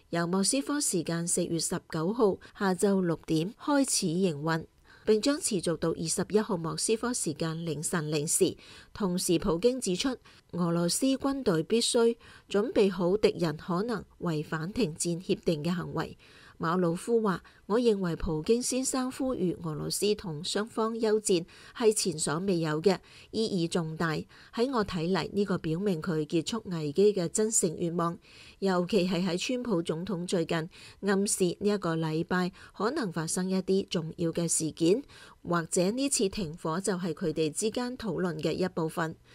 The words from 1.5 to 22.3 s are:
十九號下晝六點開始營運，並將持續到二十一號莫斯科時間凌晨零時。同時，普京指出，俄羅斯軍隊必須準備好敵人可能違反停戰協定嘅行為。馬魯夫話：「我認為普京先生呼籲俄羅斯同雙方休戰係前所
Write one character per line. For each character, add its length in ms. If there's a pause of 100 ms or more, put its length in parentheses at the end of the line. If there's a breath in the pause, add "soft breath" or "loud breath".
十 200 (120)
九 220
號 240 (200 loud breath)
下 160
晝 280
六 260
點 260
開 360
始 180
營 340
運， 240 (400 loud breath)
並 160
將 180
持 220
續 160
到 120
二 140
十 260
一 100
號 180
莫 200
斯 180
科 180
時 200
間 320
凌 160
晨 280
零 180
時。 280 (380 loud breath)
同 240
時， 200
普 200
京 240
指 140
出， 200 (360 loud breath)
俄 200
羅 160
斯 200
軍 340
隊 220
必 180
須 340 (320 loud breath)
準 240
備 200
好 260
敵 220
人 180
可 260
能 220 (140)
違 240
反 280
停 240
戰 240
協 160
定 280
嘅 100
行 220
為。 200 (440 loud breath)
馬 200
魯 160
夫 260
話： 220 (220 loud breath)
「我 140
認 180
為 180
普 280
京 180
先 240
生 260
呼 240
籲 280
俄 100
羅 160
斯 240
同 300
雙 220
方 320
休 220
戰 240 (320 loud breath)
係 160
前 260
所 220